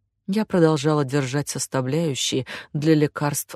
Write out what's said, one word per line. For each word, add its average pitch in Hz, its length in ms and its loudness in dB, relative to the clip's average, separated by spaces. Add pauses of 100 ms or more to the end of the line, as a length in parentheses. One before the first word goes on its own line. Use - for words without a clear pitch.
(280)
Я 214 180 0
продолжала 156 600 2
держать 135 420 -2
составляющие 135 960 -2 (280)
для 156 220 2
лекарств 147 600 -2